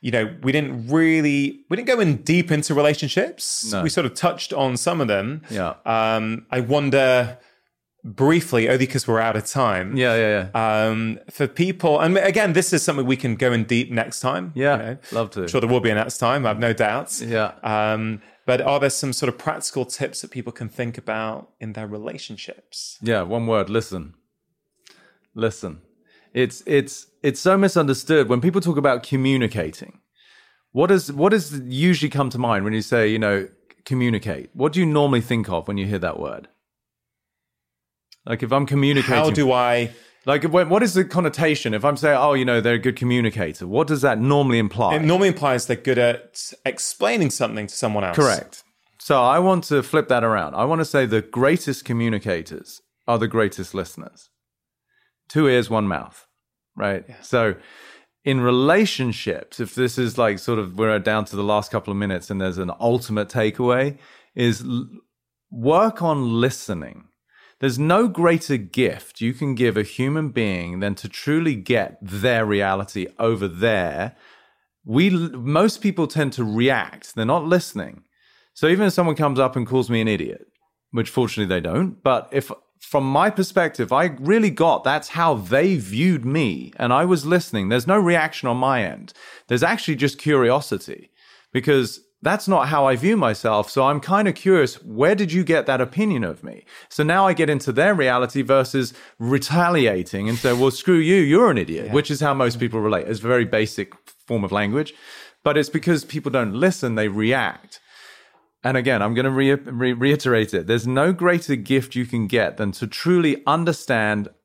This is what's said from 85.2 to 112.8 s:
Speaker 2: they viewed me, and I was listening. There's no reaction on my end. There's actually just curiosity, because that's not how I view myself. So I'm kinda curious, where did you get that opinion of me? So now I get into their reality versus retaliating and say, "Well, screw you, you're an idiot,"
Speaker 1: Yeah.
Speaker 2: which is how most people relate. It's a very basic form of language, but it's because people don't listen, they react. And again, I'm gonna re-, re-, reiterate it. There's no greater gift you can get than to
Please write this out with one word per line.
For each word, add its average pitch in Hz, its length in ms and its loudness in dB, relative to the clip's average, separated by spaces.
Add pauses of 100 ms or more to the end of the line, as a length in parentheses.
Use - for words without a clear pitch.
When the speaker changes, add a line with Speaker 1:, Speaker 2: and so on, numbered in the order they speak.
Speaker 2:
they 131 420 0
viewed 123 480 0
me, 117 520 -2
and 120 160 0
I 143 120 2
was 175 220 0
listening. 151 420 0
There's 120 180 0
no 196 120 2
reaction 170 500 0
on 120 80 0
my 127 280 0
end. 64 280 -10 (360)
There's 120 140 2
actually 175 340 0
just 139 220 -2
curiosity, 131 920 0 (420)
because 131 480 0 (200)
that's 190 280 -2
not 160 180 2
how 143 200 2
I 131 100 4
view 180 200 2
myself. 110 540 0
So 135 140 2
I'm 143 160 2
kinda 196 320 0
curious, 175 500 2
where 135 320 2
did 190 180 -2
you 180 120 2
get 151 220 2
that 131 140 0
opinion 147 440 -2
of 80 180 -8
me? 60 220 -16 (240)
So - 160 -2
now 190 240 4
I 180 60 2
get 151 140 2
into 139 220 -2
their 160 240 4
reality 127 480 0
versus 131 500 2 (280)
retaliating 123 1080 0
and 117 80 -2
say, 123 160 2
"Well, 127 200 4
screw 180 260 2
you, 160 180 4
you're 180 340 6
an 127 80 2
idiot," 80 280 -4
Speaker 1:
Yeah. 104 60 -6
Speaker 2:
which 147 180 2
is 143 100 -2
how 143 140 2
most 120 240 0
people 113 220 -2
relate. 104 260 0
It's 110 140 -4
a 113 80 -4
very 123 160 4
basic 107 480 -2 (340)
form 117 160 -2
of 95 80 -4
language, 104 420 -2 (520)
but 147 120 2
it's 147 140 2
because 165 340 0
people 147 280 -8
don't 117 220 0
listen, 131 420 0
they 107 120 0
react. 107 720 -2 (840)
And 131 120 0
again, 123 260 2
I'm 110 120 0
gonna 127 160 0
re-, 135 240 2
re-, 127 380 -2
reiterate 123 600 2
it. 85 140 -2
There's 117 200 0
no 135 260 2
greater 170 420 0
gift 127 400 -2
you 123 100 -2
can 117 220 -2
get 101 300 0
than 101 160 -2
to - 160 -8